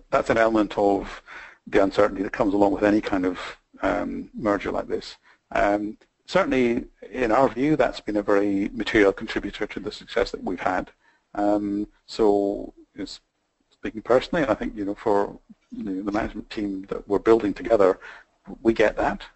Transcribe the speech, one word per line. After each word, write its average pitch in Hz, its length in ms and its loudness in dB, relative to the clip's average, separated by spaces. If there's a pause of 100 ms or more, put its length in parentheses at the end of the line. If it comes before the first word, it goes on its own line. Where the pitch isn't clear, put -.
(100)
that's - 200 2
an 117 80 4
element 110 400 2
of 101 440 0 (440)
the 104 160 4
uncertainty 98 400 2
that 101 100 -6
comes 101 220 0
along 101 180 4
with 98 120 0
any 104 160 4
kind 92 260 -2
of, 90 120 -4 (440)
um, 95 500 -4
merger 101 380 -2
like 95 160 -6
this. 98 300 -8 (340)
Um, 104 480 0 (280)
certainly, 131 580 2 (260)
in 117 220 -2
our 127 160 6
view, 131 260 0
that's 131 260 0
been 107 160 -4
a 104 60 -2
very 101 500 2
material 104 400 2
contributor 101 540 -6
to - 140 -10
the 95 100 -8
success - 400 -4
that - 140 -10
we've 92 160 -6
had. 95 320 -4 (420)
Um, 104 540 -2 (180)
so, 101 680 0 (220)
you - 60 -14
know, - 20 -8
s-, - 180 -14 (520)
speaking 107 300 -10
personally, 131 460 2
I 107 60 2
think, 120 220 -8
you 104 80 -6
know, 101 100 -4
for 101 440 0 (340)
the, 101 300 -8
the 101 100 -6
management 110 360 -6
team 98 400 -8
that - 200 -8
we're 98 100 2
building 110 340 4
together, 95 460 4 (640)
we 113 100 4
get 110 240 2
that. 107 260 -4 (140)